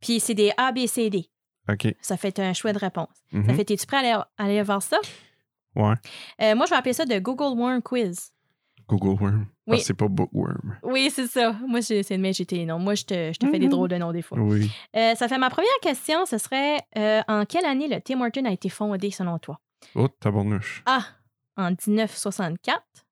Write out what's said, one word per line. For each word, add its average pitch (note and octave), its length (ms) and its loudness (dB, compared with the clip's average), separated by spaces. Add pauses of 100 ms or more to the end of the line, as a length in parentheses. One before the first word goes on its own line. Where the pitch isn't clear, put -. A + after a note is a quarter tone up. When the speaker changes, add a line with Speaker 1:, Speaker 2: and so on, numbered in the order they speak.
Speaker 1:
Puis A#3 200 0
c'est A3+ 140 -2
des G#3 240 4
A, B3+ 140 2
B, B3 140 0
C, A3+ 220 0
D. G3 220 -4 (400)
Speaker 2:
OK. G#2 320 0
Speaker 1:
Ça F#3+ 160 -4
fait G3 220 -4
un F#3 120 0
choix G#3+ 220 -2
de G#3 40 -4
réponse. F#3+ 300 -6 (240)
Ça - 60 -2
Speaker 2:
Mhm. G#2+ 180 4
Speaker 1:
fait, F#3+ 80 0
t'es-tu G3+ 220 -2
prêt C#4 100 -2
à C#4 40 4
aller, A#3 240 2 (320)
aller G#3 60 2
voir G3+ 200 0
ça ? - 160 0 (760)
Speaker 2:
Ouais. G#2 180 4 (480)
Speaker 1:
Euh, A3 140 6
moi, C#4 100 4
je F4+ 40 0
vais F4 60 4
appeler C4 160 2
ça D#4 140 0
de A#3 120 0
Google B3+ 400 -2
Worm B3 240 0
Quiz. G#3 500 -4 (560)
Speaker 2:
Google G2 340 2
Worm. G#2 240 0 (200)
Speaker 1:
Oui. A2+ 120 4
Speaker 2:
Ah, A#2 60 0
c'est G2 100 0
pas G#2+ 140 2
Bookworm. F#2+ 760 -2
Speaker 1:
Oui, C4 320 2
c'est C4 120 -2
ça. A#3 260 2 (140)
Moi, A#3+ 160 0
c'est, G#3 200 0
c'est F#3+ 140 -4
le F#3+ 60 0
mien, F#3+ 100 0
j'étais, F3 320 -2
non. E3 140 -4
Moi, G3 160 0
je G3+ 100 -4
te, E3+ 280 -2
je E3 60 -8
te B3 80 2
fais D4+ 120 2
des C4 80 4
Speaker 2:
Mhm. C4+ 40 6
Speaker 1:
drôles F3+ 200 2
de F3+ 60 -2
noms E3+ 160 -2
des E3+ 100 -4
fois. - 160 -6
Speaker 2:
Oui. G#2 320 4 (260)
Speaker 1:
Euh, A3+ 180 4
ça A#3 140 -2
fait C4 100 0
ma B3+ 120 2
première E4 180 2 (140)
question, D#4 440 0
ce B3 120 -4
serait, C#4 400 0 (180)
euh, G#3+ 320 2
en G#3 160 2
quelle F4 220 0
année C#4 220 0
le B3 120 -2
Tim B3+ 220 -2
Hortons B3 240 -2
a A3+ 60 0
été F#3 180 -4
fondé, G3+ 400 -2
selon F3 280 -4
toi ? D3 220 -12 (340)
Speaker 2:
Oh, A2+ 140 2
tabarnouche. G#2 800 -2
Speaker 1:
A, B3+ 140 4 (560)
en F#3 160 0
dix-neuf G#3 440 0
soixante-quatre. - 960 -6